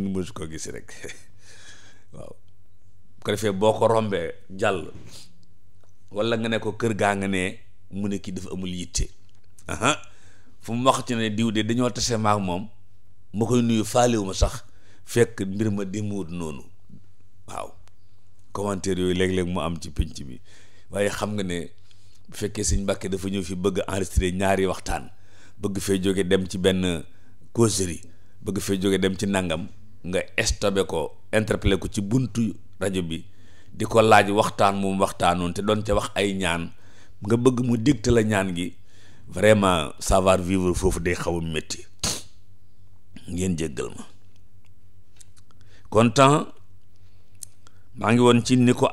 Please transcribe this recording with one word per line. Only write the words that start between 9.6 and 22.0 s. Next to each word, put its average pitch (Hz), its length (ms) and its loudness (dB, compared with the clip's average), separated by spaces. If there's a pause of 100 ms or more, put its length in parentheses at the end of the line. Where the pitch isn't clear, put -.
Aha. 120 300 0 (640)
Fu 110 120 -6
mu 123 120 2
wax 131 220 6
ci 123 80 0
ne, 110 140 2
"Diw 110 220 2
de 107 120 2
dañoo 120 260 2
tase 120 280 0
maak 104 220 4
moom, 92 300 -2 (640)
ma 110 120 2
koy 123 160 4
nuyu, 113 240 4
faalewu 120 400 4
ma 95 80 -4
sax," - 300 2 (420)
fekk - 360 4
mbir 101 300 0
ma 101 140 0
demuwut 101 440 -4
noonu. 80 340 -6 (840)
Waaw. - 260 -8 (800)
Commentaire 95 480 -2
yooyu 90 160 4
léeg-léeg 92 320 4
mu 90 120 0
am 85 200 -2
ci 87 80 -8
pénc - 380 -2
mi. 64 120 -10 (520)
Waaye 101 180 2
xam 104 240 -2
nga 101 100 0
ne 87 260 -4 (600)